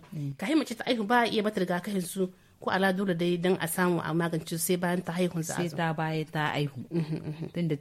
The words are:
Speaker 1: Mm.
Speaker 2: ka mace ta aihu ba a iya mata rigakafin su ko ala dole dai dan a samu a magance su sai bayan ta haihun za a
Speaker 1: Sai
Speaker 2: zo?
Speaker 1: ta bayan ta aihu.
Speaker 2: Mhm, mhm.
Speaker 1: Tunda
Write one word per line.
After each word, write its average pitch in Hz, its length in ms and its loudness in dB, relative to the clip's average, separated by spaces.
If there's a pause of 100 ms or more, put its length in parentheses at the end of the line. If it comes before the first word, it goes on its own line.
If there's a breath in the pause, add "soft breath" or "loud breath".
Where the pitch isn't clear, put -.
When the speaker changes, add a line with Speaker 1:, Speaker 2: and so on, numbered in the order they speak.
(140)
Speaker 1:
Mm. 143 240 -4
Speaker 2:
ka - 80 -8 (100)
mace 240 200 2
ta - 120 -10
aihu 226 160 0
ba 240 220 4
a - 20 2
iya 208 160 0
mata 214 160 0
rigakafin 185 420 0
su 185 280 -2 (320 soft breath)
ko 226 100 -2
ala 190 220 4
dole 185 200 0
dai 175 240 2
dan 180 220 4
a 160 80 -2
samu 180 340 2
a 156 120 -4
magance 165 360 0
su 170 80 -4
sai 175 200 2
bayan 180 240 0
ta 180 100 -6
haihun 170 320 0
za 165 100 -4
a - 40 -2
Speaker 1:
Sai 175 120 0
Speaker 2:
zo? 156 80 -10
Speaker 1:
ta 165 160 0
bayan 156 380 -2
ta 151 220 0
aihu. 143 260 -2 (120)
Speaker 2:
Mhm, 156 260 0
mhm. 160 360 -8
Speaker 1:
Tunda 165 280 0